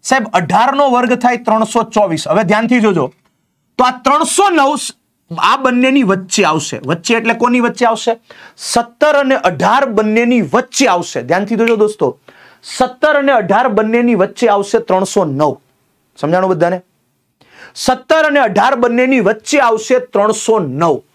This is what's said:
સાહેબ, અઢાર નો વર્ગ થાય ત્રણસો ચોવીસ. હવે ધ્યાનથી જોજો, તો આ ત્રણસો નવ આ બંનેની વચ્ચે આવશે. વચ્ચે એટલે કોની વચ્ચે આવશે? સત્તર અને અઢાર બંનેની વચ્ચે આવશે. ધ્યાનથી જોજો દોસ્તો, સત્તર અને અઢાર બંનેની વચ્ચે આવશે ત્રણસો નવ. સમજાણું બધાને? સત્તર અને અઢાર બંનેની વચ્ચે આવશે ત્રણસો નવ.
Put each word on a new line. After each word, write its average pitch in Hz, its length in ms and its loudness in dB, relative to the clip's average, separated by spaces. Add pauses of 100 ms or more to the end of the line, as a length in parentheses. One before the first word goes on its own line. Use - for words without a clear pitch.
સાહેબ, 262 300 -6
અઢાર 190 420 0
નો 285 140 0
વર્ગ 247 240 0
થાય 247 240 -2
ત્રણસો 220 460 -2
ચોવીસ. 202 440 -2
હવે 175 160 0
ધ્યાનથી 226 360 0
જોજો, 185 320 0 (640)
તો 254 60 2
આ 254 80 2
ત્રણસો 311 580 0
નવ 294 220 2 (600)
આ 202 260 2
બંનેની 262 460 2
વચ્ચે 190 400 0
આવશે. 156 420 -2
વચ્ચે 170 280 -2
એટલે 233 200 0
કોની 240 260 0
વચ્ચે 240 260 0
આવશે? 226 340 0 (380)
સત્તર 262 580 0
અને 269 200 2
અઢાર 190 500 0
બંનેની 226 560 0
વચ્ચે 247 460 -2
આવશે. 175 340 -2
ધ્યાનથી 196 340 -2
જોજો 226 200 0
દોસ્તો, 208 440 -2 (440)
સત્તર 262 520 -2
અને 277 160 0
અઢાર 220 360 2
બંનેની 226 480 0
વચ્ચે 247 320 0
આવશે 202 320 0
ત્રણસો 190 460 0
નવ. 139 320 -2 (600)
સમજાણું 180 320 0
બધાને? 180 320 0 (920)
સત્તર 285 480 0
અને 285 160 2
અઢાર 240 360 0
બંનેની 247 440 0
વચ્ચે 220 400 0
આવશે 233 400 0
ત્રણસો 214 600 0
નવ. 147 400 -2 (160)